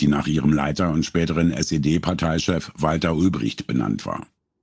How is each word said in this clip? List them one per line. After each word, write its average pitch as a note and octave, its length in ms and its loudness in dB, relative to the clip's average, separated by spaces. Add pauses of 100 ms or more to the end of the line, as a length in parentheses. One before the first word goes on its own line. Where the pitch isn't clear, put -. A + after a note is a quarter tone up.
die D2 80 4
nach C#2+ 180 2
ihrem D2+ 260 2
Leiter D2+ 400 0
und D#2 120 0
späteren E2+ 480 2
S-E-D-Parteichef D#2+ 1200 0
Walter D#2+ 400 0
Ulbricht D#2 540 -2
benannt G#1 360 -2
war. G1+ 220 -8 (360)